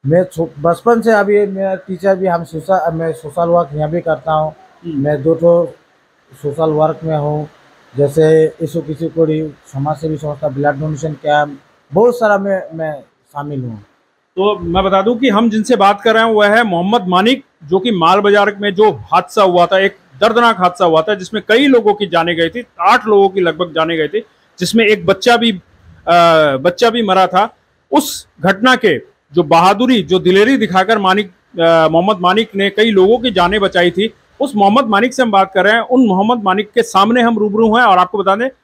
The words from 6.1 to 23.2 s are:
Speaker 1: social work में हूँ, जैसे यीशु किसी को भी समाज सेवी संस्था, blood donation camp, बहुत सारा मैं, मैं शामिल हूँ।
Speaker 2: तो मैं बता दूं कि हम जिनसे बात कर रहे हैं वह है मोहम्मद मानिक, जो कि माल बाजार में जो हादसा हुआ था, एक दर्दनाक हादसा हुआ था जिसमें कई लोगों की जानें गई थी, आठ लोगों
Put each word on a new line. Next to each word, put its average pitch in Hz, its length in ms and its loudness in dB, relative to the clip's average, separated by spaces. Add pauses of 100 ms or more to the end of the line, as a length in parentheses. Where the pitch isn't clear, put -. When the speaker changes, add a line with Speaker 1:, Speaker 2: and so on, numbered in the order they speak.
Speaker 1:
social 151 280 -4
work 156 340 0
में 160 120 -4
हूँ, 147 320 -4 (480)
जैसे 156 500 2
यीशु 160 340 -6
किसी 156 280 -8
को 160 180 0
भी 156 220 -4 (180)
समाज 143 300 -6
सेवी 156 200 -6
संस्था, 147 320 -8
blood 139 320 -4
donation 156 320 -8
camp, 147 460 -4 (340)
बहुत 240 260 0
सारा 208 200 0
मैं, 196 240 -4 (120)
मैं 156 260 -8
शामिल 143 600 -12
हूँ। 117 180 -12 (580)
Speaker 2:
तो 196 220 -2
मैं 175 260 -2
बता 196 180 0
दूं 233 140 0
कि 254 120 0
हम 220 220 2
जिनसे 220 260 0
बात 202 260 2
कर 226 120 0
रहे 226 100 2
हैं 226 80 0
वह 208 240 2
है 233 80 2
मोहम्मद 190 420 -2
मानिक, 190 380 0 (200)
जो 170 140 -2
कि 233 120 -2
माल 185 300 2
बाजार 202 400 2
में 202 140 -4
जो 208 180 2
हादसा 170 500 -2
हुआ 175 240 2
था, 185 120 0
एक 196 180 -2 (240)
दर्दनाक 226 400 2
हादसा 180 240 0
हुआ 165 180 2
था 214 120 -2
जिसमें 190 340 -8
कई 247 180 2
लोगों 220 280 2
की 208 120 -4
जानें 165 300 -2
गई 165 120 0
थी, 233 160 -10 (160)
आठ 214 260 2
लोगों 202 220 4